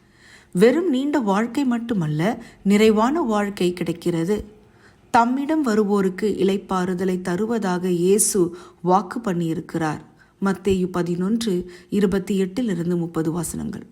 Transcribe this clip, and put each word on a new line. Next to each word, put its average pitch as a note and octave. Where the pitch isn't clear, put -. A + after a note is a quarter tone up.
வெறும் C4
நீண்ட C#4+
வாழ்க்கை A#3
மட்டுமல்ல, A3
நிறைவான A3
வாழ்க்கை G3+
கிடைக்கிறது. E3+
தம்மிடம் C4+
வருவோருக்கு G3+
இளைப்பாறுதலை F#3
தருவதாக F#3
இயேசு F3+
வாக்கு F#3
பண்ணியிருக்கிறார். E3
மத்தேயு F#3+
பதினொன்று, F3+
இருபத்தி G3
எட்டிலிருந்து F3+
முப்பது E3
வசனங்கள். F#2+